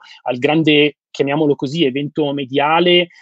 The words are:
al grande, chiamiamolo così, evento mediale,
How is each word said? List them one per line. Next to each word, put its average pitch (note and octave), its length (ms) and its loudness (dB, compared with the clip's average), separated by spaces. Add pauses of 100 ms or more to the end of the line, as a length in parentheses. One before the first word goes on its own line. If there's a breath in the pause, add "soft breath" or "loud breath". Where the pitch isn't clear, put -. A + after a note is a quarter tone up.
(240 loud breath)
al B2 160 -4
grande, D3 580 2 (140)
chiamiamolo C#3+ 420 0
così, D3+ 320 -4
evento C#3+ 480 -4
mediale, D#3+ 760 0 (120 soft breath)